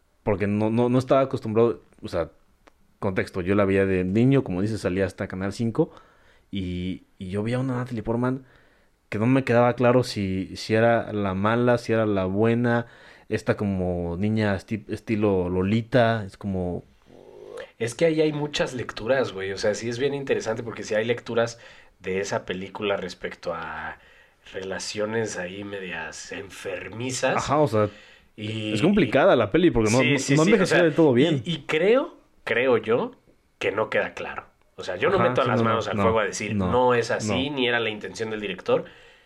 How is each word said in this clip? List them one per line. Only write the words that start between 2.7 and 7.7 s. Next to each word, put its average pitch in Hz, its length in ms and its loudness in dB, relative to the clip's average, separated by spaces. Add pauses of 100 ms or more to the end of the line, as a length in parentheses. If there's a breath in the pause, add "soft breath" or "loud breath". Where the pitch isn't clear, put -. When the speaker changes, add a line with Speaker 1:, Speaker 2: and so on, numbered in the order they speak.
Speaker 1:
contexto, 98 420 -4
yo 92 140 0
la 101 100 4
veía 98 220 4
de 92 160 2
niño, 123 400 4
como 92 180 -4
dices, 107 200 -2
salía 95 260 0
hasta 95 200 -8
Canal 95 240 -6
cinco, 113 400 -2 (600 soft breath)
y, 90 540 -6 (120)
y 95 120 -10
yo 101 120 -4
veía 117 160 -2
a 127 40 -2
una 131 160 -4